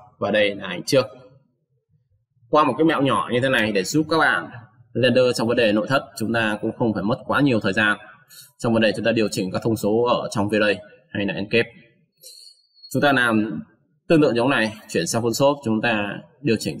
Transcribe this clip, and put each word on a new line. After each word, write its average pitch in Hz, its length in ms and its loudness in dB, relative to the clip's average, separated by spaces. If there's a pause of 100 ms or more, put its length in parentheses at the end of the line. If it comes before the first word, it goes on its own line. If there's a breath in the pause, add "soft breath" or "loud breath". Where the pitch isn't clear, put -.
(200)
và 101 120 -2
đây 101 240 2
là 95 120 -10
ảnh 87 160 -8
trước. 127 220 2 (1400)
Qua 151 140 4
một 135 140 0
cái 160 80 2
mẹo 143 160 2
nhỏ 110 320 0
như 123 80 0
thế - 80 0
này 110 220 0
để 98 120 -2
giúp 151 260 -2
các 160 80 0
bạn 113 320 0 (440)
render 123 320 4 (100)
trong 117 120 -2
vấn 117 100 0
đề 113 140 4
nội 104 180 0
thất, 135 280 -2
chúng 110 160 -4
ta 107 280 0
cũng 113 160 -2
không 113 160 0
phải 98 100 -4
mất 107 220 -2
quá 107 160 -2
nhiều 131 180 2
thời 101 140 -2
gian 104 240 2 (600 loud breath)
trong 117 160 -2
vấn 113 80 2
đề 107 140 4
chúng 107 100 -6
ta 117 60 2
điều 110 200 2
chỉnh 95 220 -4
các - 100 -6
thông 117 120 0
số 110 280 0
ở 113 280 0
trong 101 180 -2
V-Ray 104 260 2 (340 loud breath)
hay 101 160 -4
là 92 80 -4
Enscape. 110 360 -2 (1200 loud breath)
Chúng 131 80 -2
ta 143 120 4
làm 113 500 0 (440)
tương 160 140 6
tự 131 140 2
giống 120 140 2
này, 110 240 0 (160)
chuyển 85 180 -2
sang 117 140 -2
Photoshop, 139 420 2
chúng 110 180 -2
ta 107 380 -4 (220)
điều 127 180 0
chỉnh 92 220 -6